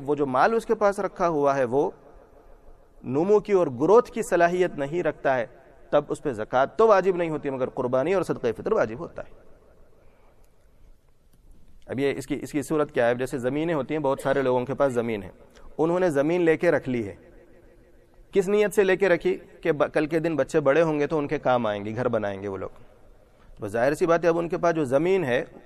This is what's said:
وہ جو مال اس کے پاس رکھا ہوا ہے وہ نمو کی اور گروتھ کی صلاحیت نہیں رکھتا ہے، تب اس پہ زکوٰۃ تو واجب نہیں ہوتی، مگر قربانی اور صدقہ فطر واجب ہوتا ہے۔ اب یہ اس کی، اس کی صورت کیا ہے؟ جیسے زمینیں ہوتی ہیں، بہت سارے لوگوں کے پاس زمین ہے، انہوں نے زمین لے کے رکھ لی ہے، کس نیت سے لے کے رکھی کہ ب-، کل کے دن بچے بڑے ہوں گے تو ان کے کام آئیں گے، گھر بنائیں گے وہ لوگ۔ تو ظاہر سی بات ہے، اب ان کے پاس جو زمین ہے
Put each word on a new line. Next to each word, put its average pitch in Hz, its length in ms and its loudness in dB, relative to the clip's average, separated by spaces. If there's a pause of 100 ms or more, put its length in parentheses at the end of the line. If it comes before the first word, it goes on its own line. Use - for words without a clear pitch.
وہ 147 80 0
جو 143 120 -2
مال 143 280 2
اس 226 120 -2
کے 226 80 2
پاس 202 240 0
رکھا 185 300 -2
ہوا 143 280 2
ہے 135 80 2
وہ 139 260 0 (1120)
نمو 175 360 2
کی 202 120 -4
اور 180 140 4
گروتھ 165 440 4
کی 226 120 -6
صلاحیت 175 520 2
نہیں 147 280 -4
رکھتا 147 340 0
ہے، 117 100 -2 (440)
تب 147 180 2
اس - 140 -6
پہ 143 100 -4
زکوٰۃ 123 340 0 (100)
تو 220 120 6
واجب 190 280 4
نہیں 170 140 -2
ہوتی، 143 200 -6
مگر 127 180 -4
قربانی 131 460 -2
اور 180 80 0
صدقہ 139 240 -4 (100)
فطر 185 160 -4
واجب 123 260 -2
ہوتا - 240 -12
ہے۔ - 180 -20 (2500)
اب 110 120 -8
یہ 139 180 -2
اس - 100 -10
کی، 139 160 -6
اس 131 100 -12
کی 151 100 -4
صورت 151 300 -2
کیا 120 160 2
ہے؟ 123 60 2
جیسے 127 240 -6
زمینیں 147 360 -2
ہوتی 139 200 -4
ہیں، 156 80 -4
بہت 135 180 0
سارے 139 220 0
لوگوں 127 220 0
کے 127 100 -6
پاس 139 180 0
زمین 117 300 -2
ہے، 92 80 -14 (480)
انہوں 170 220 0
نے 180 100 2
زمین 151 320 0
لے 160 140 4
کے 170 140 0
رکھ 139 180 0
لی 120 200 -4
ہے، 85 60 -14 (1200)
کس 190 160 2
نیت 208 260 2
سے 208 100 4
لے 190 120 2
کے 190 120 2
رکھی 180 300 0 (240)
کہ 170 100 0
ب-، 147 200 0
کل 156 140 0
کے 165 120 -2
دن 160 180 -4
بچے 135 240 0
بڑے 143 220 4
ہوں 151 180 0
گے 147 60 0
تو 156 120 -2
ان 143 100 -4
کے 147 100 -4
کام 123 280 0
آئیں 104 180 -4
گے، 110 120 -8
گھر 123 120 0
بنائیں 101 340 -4
گے 101 60 -6
وہ 95 80 -8
لوگ۔ 92 120 -10 (880)
تو 107 120 -10
ظاہر 120 260 0
سی 170 120 -2
بات 165 180 2
ہے، 175 40 4
اب 165 100 2
ان 170 100 -4
کے 170 100 -4
پاس 170 160 2
جو 160 100 0
زمین 160 400 2
ہے 131 200 0 (220)